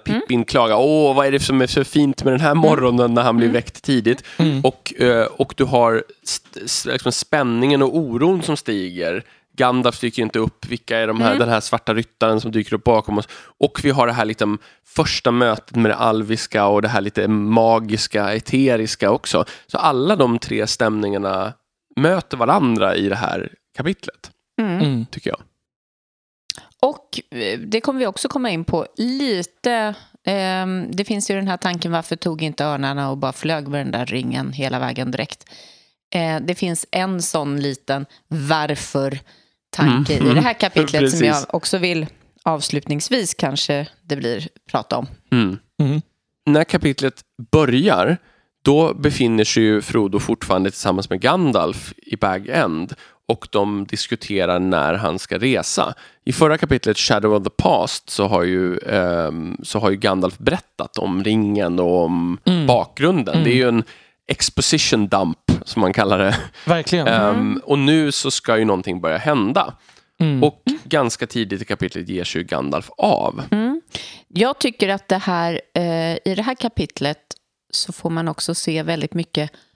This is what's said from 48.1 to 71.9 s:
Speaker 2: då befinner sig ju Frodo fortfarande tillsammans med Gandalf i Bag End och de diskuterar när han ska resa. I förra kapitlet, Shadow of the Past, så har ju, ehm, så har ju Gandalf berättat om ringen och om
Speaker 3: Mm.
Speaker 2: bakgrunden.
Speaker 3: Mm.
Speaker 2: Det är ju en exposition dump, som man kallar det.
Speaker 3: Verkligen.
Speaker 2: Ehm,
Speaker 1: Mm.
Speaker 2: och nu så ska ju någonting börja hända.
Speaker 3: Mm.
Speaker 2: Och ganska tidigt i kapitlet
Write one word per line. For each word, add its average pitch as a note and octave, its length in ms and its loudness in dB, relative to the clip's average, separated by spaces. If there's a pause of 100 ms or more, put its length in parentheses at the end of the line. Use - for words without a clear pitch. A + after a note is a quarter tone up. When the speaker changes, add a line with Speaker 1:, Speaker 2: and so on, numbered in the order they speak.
Speaker 2:
då D3 300 4
befinner B2+ 500 2
sig A2+ 200 2
ju G#2+ 180 4
Frodo G2+ 380 0
fortfarande F#2+ 520 -2
tillsammans F#2+ 380 -2
med F#2+ 120 -4
Gandalf A#2+ 760 0
i - 180 -10
Bag G2 340 -2
End G2 440 -2 (340)
och - 240 -4
de G2+ 380 0
diskuterar F#2 720 -2
när E2+ 340 2
han F#2+ 260 -2
ska - 180 -6
resa. A#2 560 -2 (320)
I B2+ 80 -2
förra D#3 240 4
kapitlet, B2+ 400 0
Shadow G#2+ 360 2
of G2+ 100 2
the G2 60 -6
Past, - 600 0
så G2+ 180 0
har F#2 160 2
ju, F2+ 340 0
ehm, E2+ 840 -2
så - 160 -4
har G#2 100 2
ju G2 80 2
Gandalf F#2 400 0
berättat - 600 -6
om F#2+ 260 -2
ringen G#2 560 0
och F2 260 4
om F2 400 -2
Speaker 3:
Mm. F3 220 2
Speaker 2:
bakgrunden. B2+ 640 2
Speaker 3:
Mm. - 120 2
Speaker 2:
Det A#2 60 4
är B2 40 4
ju B2+ 120 4
en A#2 160 2 (440)
exposition - 800 0
dump, F#2 300 0 (280)
som - 160 -6
man F#2+ 120 4
kallar G2 240 2
det. G2 200 2 (280)
Speaker 3:
Verkligen. E3 420 0
Speaker 2:
Ehm, G#2+ 280 2
Speaker 1:
Mm. G#2 300 -2
Speaker 2:
och C#3+ 140 2
nu D3 320 4
så C#3 200 -4
ska - 260 0
ju A2 80 2
någonting F#2 360 -2
börja E2 160 0
hända. D3+ 560 0 (460)
Speaker 3:
Mm. C#3+ 240 2
Speaker 2:
Och D3 200 2 (200)
ganska C3 440 -2
tidigt G2+ 340 -4
i A2+ 40 -12
kapitlet F#2 440 -6